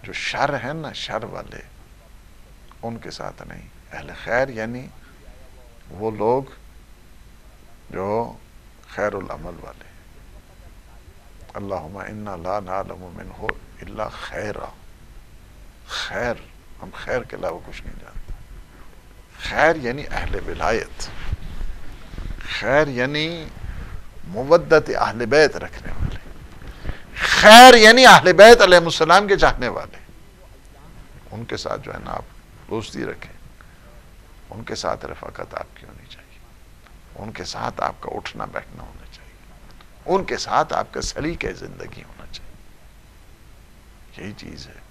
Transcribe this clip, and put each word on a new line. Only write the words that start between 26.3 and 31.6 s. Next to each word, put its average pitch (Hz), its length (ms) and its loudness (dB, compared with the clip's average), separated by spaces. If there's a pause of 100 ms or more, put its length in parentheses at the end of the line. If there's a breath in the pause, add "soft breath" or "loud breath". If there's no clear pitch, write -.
خیر 240 580 12
یعنی 233 320 10
اہل 175 280 10
بیت 220 280 12
علیہ 180 160 10
السلام 170 500 4
کے 190 100 4
چاہنے 131 300 2
والے۔ - 300 -8 (1300)
ان 113 140 -14
کے - 120 -8
ساتھ - 240 -6